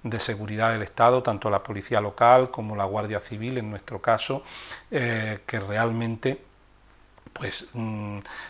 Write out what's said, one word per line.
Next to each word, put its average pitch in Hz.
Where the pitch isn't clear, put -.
de 113
seguridad 107
del 110
Estado, 123
tanto 107
la 101
Policía 104
Local 120
como 107
la 101
Guardia 104
Civil, 117
en 107
nuestro 101
caso, 117
eh, 110
que 113
realmente, 113
pues, -
mm, 107